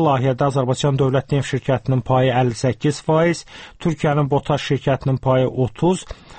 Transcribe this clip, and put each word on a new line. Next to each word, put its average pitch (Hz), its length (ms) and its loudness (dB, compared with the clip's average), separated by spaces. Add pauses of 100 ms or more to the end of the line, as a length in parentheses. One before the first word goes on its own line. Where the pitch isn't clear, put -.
Layihədə 131 420 2
Azərbaycan 135 480 0
Dövlət 135 380 0
Neft 139 180 -2
Şirkətinin 131 480 -2
payı 131 320 2
əlli 123 240 0
səkkiz 135 480 -2
faiz, 160 400 0 (400)
Türkiyənin 147 460 0
Botaş 143 400 -2
şirkətinin 135 500 0
payı 131 280 2
otuz, 160 580 -2 (320)